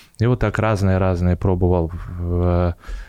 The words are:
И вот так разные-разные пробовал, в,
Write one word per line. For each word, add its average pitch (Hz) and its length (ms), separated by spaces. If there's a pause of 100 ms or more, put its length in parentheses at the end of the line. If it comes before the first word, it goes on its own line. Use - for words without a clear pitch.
(220)
И 110 60
вот 123 120
так 107 200
разные-разные 92 760
пробовал, 90 560 (280)
в, 87 560 (340)